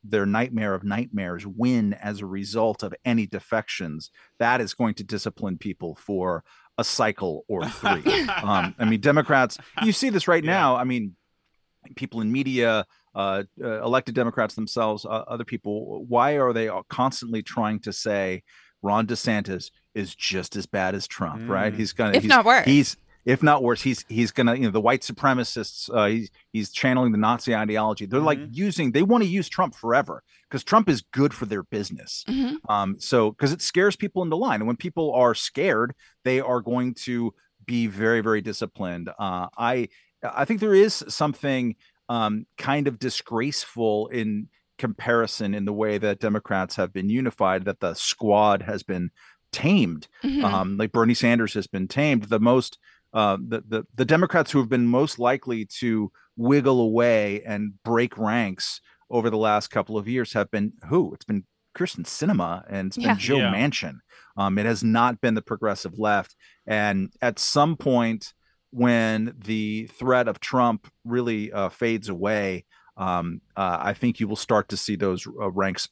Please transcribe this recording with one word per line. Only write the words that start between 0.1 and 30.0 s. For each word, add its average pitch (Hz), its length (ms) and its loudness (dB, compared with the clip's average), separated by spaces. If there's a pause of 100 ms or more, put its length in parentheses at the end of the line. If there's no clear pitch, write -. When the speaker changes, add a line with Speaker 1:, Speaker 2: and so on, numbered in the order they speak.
Speaker 1:
nightmare 110 480 0
of 95 100 -4
nightmares 101 640 -4
win 107 480 0
as 104 260 -8
a 101 60 -8
result 101 560 -2
of 101 120 -8 (120)
any 113 200 2
defections, 90 840 -6 (280)
that 120 220 2
is 104 140 -6
going 113 220 0
to 104 80 -10
discipline 98 520 -6
people 87 380 -8
for 90 500 -2 (320)
a 120 80 0
cycle 98 640 -2
or 87 180 -4
three. - 380 -2
Speaker 2:
<laughs> 254 380 0
Speaker 1:
Um, 101 360 0
I 120 60 -2
mean, 110 160 2
Democrats, 143 560 4 (260)
you 220 100 4
see 262 180 0
this 196 180 0
right 170 160 4
Speaker 2:
Yeah. 156 80 0
Speaker 1:
now. 151 240 4
I 127 80 0
mean, 117 320 -4 (800)
people 117 240 -6
in 110 100 0
media, 123 540 2 (300)
uh, 98 300 -2 (200)
uh, 113 180 -4
elected 120 320 0
Democrats 117 400 0
themselves, 110 520 -2
uh, - 20 -10
other 113 360 -6
people, 104 640 -8
why 123 320 4
are 127 140 4
they 113 160 0
all 92 220 -6
constantly 117 520 -2
trying 107 380 -2
to 104 140 -8
say 95 480 -2 (400)
Ron 104 240 2
DeSantis 104 640 -2 (240)
is 95 200 -6
just - 400 -6
as 101 120 -6
bad 95 280 -2
as 98 140 -6
Trump, 110 400 -6
right? 104 240 0
Speaker 2:
Mm. 107 40 -8
Speaker 1:
He's 110 160 -4
gonna, 104 240 0
Speaker 3:
If 101 60 -8
Speaker 1:
he's, 110 60 -2
Speaker 3:
not 240 160 4
worse. 233 200 4
Speaker 1:
he's, 139 320 4 (280)
if 131 180 2
not 147 200 4
worse, 120 200 0
he's, 131 260 -4
he's 113 220 0
gonna, 117 240 2
you 135 80 -4
know, 113 80 2
the 107 100 0
white 120 220 2
supremacists, 123 880 -2
uh, 107 140 4
he's, 107 240 -2 (220)
he's 107 180 -4
channeling 127 400 2
the 107 80 2
Nazi 117 380 2
ideology. 107 500 -2
They're, 117 140 0
like, 151 180 2
Speaker 2:
Mm-hmm. 139 140 -12
Speaker 1:
using, 160 400 -2
they 143 100 4
wanna 220 220 4
use 180 240 0
Trump 180 260 -2
forever 117 480 0 (260)